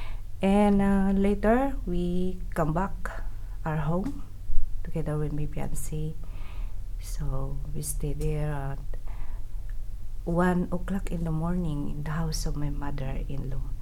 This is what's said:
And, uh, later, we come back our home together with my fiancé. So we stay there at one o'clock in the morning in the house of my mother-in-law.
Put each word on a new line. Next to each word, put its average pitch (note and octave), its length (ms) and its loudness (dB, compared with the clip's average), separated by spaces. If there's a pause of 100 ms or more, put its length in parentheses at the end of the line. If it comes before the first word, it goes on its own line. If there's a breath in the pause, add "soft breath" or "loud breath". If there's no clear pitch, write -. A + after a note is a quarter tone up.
(420 loud breath)
And, G3+ 400 4
uh, G3 360 4
later, G#3+ 560 2 (120)
we F3+ 520 0 (140)
come D#3+ 220 0
back - 360 -2 (540 loud breath)
our D#3+ 140 -2
home F#3 440 -2 (600)
together D3+ 320 -2
with D3+ 160 -2
my D3 140 0
fiancé. D#3 680 -2 (880 loud breath)
So C3+ 560 -2 (180)
we D3 60 -2
stay D3 320 -4
there D3+ 400 -2
at C#3 260 -4 (1500 loud breath)
one F3 460 2
o'clock F#3 400 -4
in E3+ 140 -4
the E3 80 -4
morning D#3 560 -2
in D3 160 -4
the D#3+ 60 -4
house D#3+ 340 -2
of D3 120 0
my D3 120 -2
mother-in-law. C3+ 1000 -2 (100)